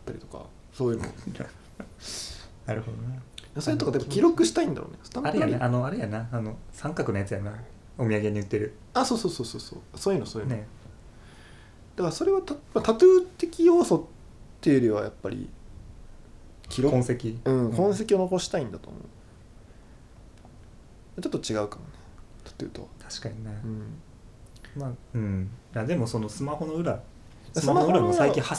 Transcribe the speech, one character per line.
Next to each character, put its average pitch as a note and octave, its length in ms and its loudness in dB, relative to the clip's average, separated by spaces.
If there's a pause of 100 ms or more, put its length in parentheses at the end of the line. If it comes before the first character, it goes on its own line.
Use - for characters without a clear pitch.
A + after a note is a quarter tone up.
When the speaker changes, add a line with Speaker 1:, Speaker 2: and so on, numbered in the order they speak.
Speaker 1:
た - 80 -10
り - 60 -12
と - 80 -18
か、 - 180 -14 (260)
そ B2+ 160 -2
う A#2 60 2
い - 20 0
う A2+ 60 -4
の。 - 40 -6
Speaker 2:
<laughs> - 1600 -12
な B2+ 80 -4
る A2+ 80 -4
ほ A#2 100 -10
ど A2+ 60 -8 (580)
な。 D3+ 60 -4
Speaker 1:
そ D4 100 0
れ D#4 60 2
と - 80 -2
か C#3 60 2
で C3+ 80 2
も - 60 -2
記 C#3+ 160 0
録 E4+ 240 6
し - 80 0
た F4 80 2
い D#4+ 60 2
ん D#3 60 -2
だ - 80 -6
ろ - 60 -10
う - 40 -14
ね。 - 120 -18
ス - 60 -20
タ - 100 -8
ン C4+ 40 -4
プ C#4+ 40 -2
ラ - 60 0
リ - 60 2
ー。 - 40 4
Speaker 2:
あ - 40 4
れ - 60 2
や A#2+ 60 0
な、 B2 60 2
あ B2 40 2
の、 B2 160 2
あ C#3 60 -4
れ G3+ 60 -4
や A2+ 100 -4
な、 A2 240 -4
あ A#2+ 100 -2
の、 A2 140 -6 (160)
三 D3+ 220 -8
角 C3+ 180 -2
の G2 80 -2
や G2+ 60 -2
つ - 80 -6
や G2 80 -4
な。 G#2 180 -8 (380)
お B2 100 2
土 G#2+ 100 4
産 G#2 120 2
に G#2 100 0
売 G2+ 40 -2
っ - 20 -6
て G#2 120 0
る。 G#2 160 -2 (200)
Speaker 1:
あ、 B3+ 100 2
そ B3+ 120 0
う - 20 0
そ G3 100 -2
う F3 40 0
そ - 120 -6
う - 20 -6
そ A2 120 -10
う A2 40 -10
そ - 140 -14
う。 - 40 -14 (160)
そ - 160 0
う - 20 4
い F#3 40 2
う C3 40 0
の、 G#2+ 40 -6
そ - 140 -8
う G#2 40 -4
い - 20 -6
う - 20 -4
の。 B2 80 0
Speaker 2:
ね。 G#2+ 120 -8 (1300)
Speaker 1:
だ - 60 0
か E3+ 60 0
ら - 60 0
そ - 80 -4
れ F#4+ 80 4
は F#4+ 100 2
タ-、 E4 120 -8 (200)
ま - 60 0
あ、 - 20 4
タ A3 120 4
ト A3+ 120 8
ゥ F#4 180 10
ー - 20 -6 (120)
的 E4 280 2
要 F4 180 8
素 E3+ 140 4
っ D#3+ 40 -4 (600)
て - 80 4
い C#3+ 40 8
う - 20 8
よ C3 60 6
り A#2+ 100 6
は G#2 120 2
や G#2 60 -6
っ - 20 -8 (100)
ぱ G2 80 -6
り、 G2+ 200 -8 (1200)
記 - 120 -2
録。 C#3 140 6
Speaker 2:
痕 B2 80 4 (100)
跡。 A#2+ 140 -4 (160)
Speaker 1:
う C3+ 80 2
ん、 B2+ 140 2
Speaker 2:
う A2 80 0
ん。 - 20 -2
Speaker 1:
痕 F#3+ 160 4
跡 G#3 240 2
を F#3 40 4
残 F#3 200 0
し - 80 -4
た F#3+ 120 -4
い C3+ 60 -2
ん G2+ 60 -8
だ E2+ 80 -10
と - 100 -16
思 - 80 -14 (2250)
う。 F3+ 40 -6
ち - 40 -4
ょ D4+ 40 -6
っ - 20 -6
と - 80 -2
違 A2 180 -4
う G#2 100 0
か - 120 -12
も - 60 -16
ね、 - 60 -16 (540)
タ - 60 -16
ト - 140 -10
ゥ - 40 -10
ー - 20 -14
と - 120 -14
は。 - 40 -16 (220)
Speaker 2:
確 - 120 -12
か - 80 -8
に A2 140 -10
ね。 G#2+ 220 -8
Speaker 1:
う - 20 -8
ん。 G#2+ 260 -8 (840)
Speaker 2:
ま C#3 100 -8
あ、 B2 40 -6 (240)
う - 20 -2
ん。 G2 320 -2 (260)
あ、 A2 80 -2
で D#3 140 0
も A#2 100 0
そ A#2 120 -2
の G#2+ 100 -4
ス - 140 -8
マ C#3+ 100 -4
ホ D3+ 120 -4
の D#3 100 -4
裏、 D#3 260 -2 (520)
Speaker 1:
ス D#3+ 120 0
マ C#3 80 6
ホ F3+ 60 6
の D3+ 80 6
裏 F3+ 80 8
Speaker 2:
ス - 20 8
マ - 20 8
ホ - 0 -
の - 0 -
裏 - 80 8
も - 60 4
最 C#3+ 180 6
近 - 120 2 (160)